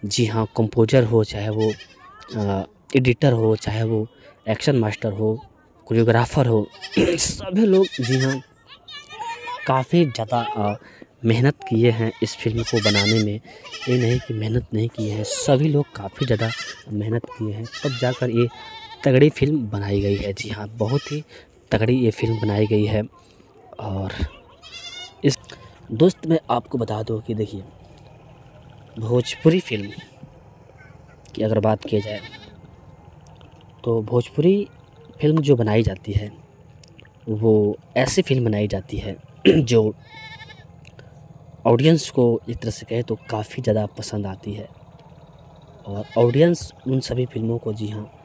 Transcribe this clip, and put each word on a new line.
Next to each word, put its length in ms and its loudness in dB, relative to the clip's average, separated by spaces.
जी 200 0
हाँ, 220 0
कंपोजर 460 4
हो, 200 2
चाहे 260 -6
वो, 220 0
अ, 300 -2
एडिटर 380 4
हो, 220 2
चाहे 280 -4
वो 240 -2
एक्शन 280 0
मास्टर 360 0
हो, 340 -4
कोरियोग्राफर 640 4
हो, 200 2
<clears throat> 160 -2
सभी 680 0
लोग, 200 6
जी 340 -2
हाँ, 220 0
काफ़ी 380 0
ज़्यादा, 360 -4
अ, 380 -4
मेहनत 300 4
किए 220 4
हैं 200 0
इस 120 -4
फिल्म 280 -2
को 140 -2
बनाने 460 2
में। 180 -4
ये 80 4
नहीं 220 2
कि 140 -8
मेहनत 400 -2
नहीं 160 0
किए 220 -6
हैं, 120 -4
सभी 460 2
लोग 260 0
काफ़ी 300 -6
ज़्यादा 240 0
मेहनत 360 -4
किए 280 -8
हैं, 120 -10
तब 240 -6
जाकर 400 -2
ये 180 2
तगड़ी 260 6
फिल्म 400 -2
बनाई 320 -2
गई 140 2
है। 180 -4
जी 160 -10
हाँ, 180 -10
बहुत 440 -4
ही 120 -8
तगड़ी 280 2
ये 120 2
फिल्म 300 -2
बनाई 260 0
गई 180 2
है। 180 0
और 340 -8
इस, 140 2
दोस्त, 360 2
मैं 120 2
आपको 280 -4
बता 260 -4
दूं 180 -6
कि 120 -8
देखिए, 300 -6
भोजपुरी 600 2
फिल्म 320 -6
की 80 -2
अगर 160 2
बात 260 0
की 160 0
जाए, 200 -10
तो 180 0
भोजपुरी 640 2
फिल्म 200 4
जो 140 6
बनाई 280 4
जाती 300 -4
है, 180 0
वो 480 4
ऐसी 240 2
फिल्म 240 2
बनाई 220 2
जाती 300 -6
है 200 -8
<clears throat> 0 -
जो 480 4
ऑडियंस 440 4
को 400 2
एक 80 -8
तरह 140 -6
से 140 -12
कहे 180 -4
तो 120 -4
काफ़ी 320 -6
ज़्यादा 240 0
पसंद 420 -8
आती 260 -10
है 160 -14
और 200 -8
ऑडियंस 560 4
उन 120 0
सभी 260 -4
फिल्मों 320 -4
को, 160 -6
जी 140 -6
हाँ 240 -10